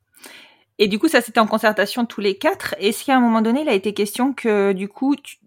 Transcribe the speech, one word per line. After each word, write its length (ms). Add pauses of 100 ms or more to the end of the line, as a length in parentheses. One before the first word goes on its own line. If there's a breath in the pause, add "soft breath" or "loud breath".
(800 loud breath)
Et 80
du 120
coup, 80
ça, 140
c'était 180
en 80
concertation 580
tous 160
les 160
quatre. 420
Est-ce 260
qu'à 100
un 60
moment 200
donné, 200
il 80
a 40
été 200
question 400
que, 400
du 160
coup, 260
tu, 320